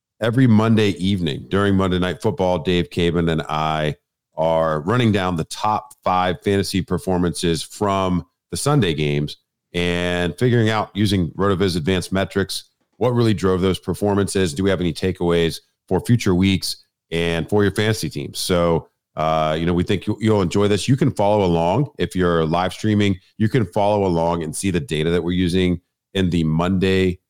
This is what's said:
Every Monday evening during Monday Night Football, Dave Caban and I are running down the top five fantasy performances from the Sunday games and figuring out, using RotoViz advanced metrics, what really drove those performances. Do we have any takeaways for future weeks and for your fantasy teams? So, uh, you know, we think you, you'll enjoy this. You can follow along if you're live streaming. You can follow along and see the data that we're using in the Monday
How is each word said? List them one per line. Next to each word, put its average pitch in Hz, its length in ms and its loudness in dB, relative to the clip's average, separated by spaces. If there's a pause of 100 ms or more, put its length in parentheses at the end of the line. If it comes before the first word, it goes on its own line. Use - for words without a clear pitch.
(200)
Every 117 260 2
Monday 110 440 4
evening 90 580 -2
during 98 260 2
Monday 95 240 0
Night 90 240 -4
Football, 90 380 0
Dave 87 300 0
Caban 85 380 0
and 80 200 0
I 78 480 -2 (400)
are 80 440 0
running 113 300 0
down 92 240 0
the 78 80 -4
top - 520 -4 (100)
five 90 360 0
fantasy 98 420 0
performances 87 840 -2
from 95 600 -2 (280)
the 87 40 -8
Sunday 113 380 2
games 73 440 -2 (360)
and 87 640 -2
figuring 120 320 2
out, 110 240 -2
using 95 380 0
RotoViz 95 440 0
advanced 90 360 -2
metrics, 95 580 -4 (280)
what 120 120 0
really 117 240 2
drove 92 260 0
those 92 200 0
performances. 147 720 0
Do 165 80 -4
we 196 80 2
have 190 100 0
any 85 120 -2
takeaways 85 680 0 (260)
for 90 100 0
future 101 380 2
weeks 95 480 0 (260)
and 82 400 -2
for 104 140 2
your 95 80 0
fantasy 110 360 -2
teams? - 300 -10
So, 87 500 0 (280)
uh, 78 420 0
you 82 60 -4
know, 90 80 0
we 87 100 2
think 87 240 -4
you, 104 140 -2
you'll 107 220 2
enjoy 101 260 2
this. 101 200 0
You 143 60 4
can 135 160 2
follow 104 320 2
along 90 460 2 (100)
if 87 160 -4
you're 85 300 2
live 87 300 -2
streaming. 104 420 0 (220)
You 110 100 2
can 117 160 0
follow 104 400 0
along 85 380 0
and 78 120 -8
see 98 160 -4
the 87 80 0
data 78 300 -2
that 85 160 0
we're 87 60 -4
using 90 500 0 (320)
in 95 160 0
the 82 160 0
Monday 92 840 0